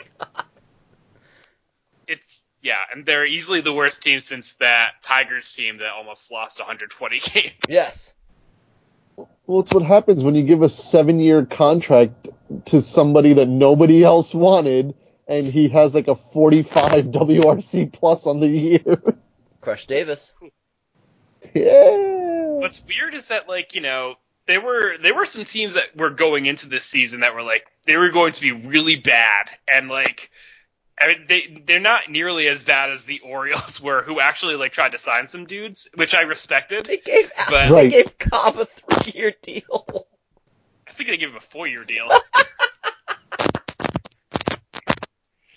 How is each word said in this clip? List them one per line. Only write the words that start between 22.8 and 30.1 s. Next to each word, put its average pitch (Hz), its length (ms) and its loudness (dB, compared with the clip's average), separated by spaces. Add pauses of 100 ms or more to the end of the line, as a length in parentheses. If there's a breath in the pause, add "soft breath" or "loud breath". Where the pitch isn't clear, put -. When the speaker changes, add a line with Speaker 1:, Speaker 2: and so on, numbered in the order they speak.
Speaker 2:
weird 277 300 -8
is 262 120 -18
that, 214 220 -6
like, 180 260 -8
you 175 60 -8
know, 131 340 -6 (300)
there 185 160 0
were, 226 400 -4
there 180 120 0
were 359 120 -2
some 214 180 -10
teams 208 300 -8
that 147 240 -4
were 156 140 -2
going 147 340 -2
into 139 240 -6
this 127 160 -8
season 123 360 -4
that 120 140 0
were, 117 60 -10
like, 113 240 -4 (200)
they 156 120 0
were 175 120 2
going 165 240 0
to - 80 -18
be 135 120 -2
really 151 420 -2
bad, 117 540 0 (220)
and, 131 180 0
like, 135 420 -6 (640 soft breath)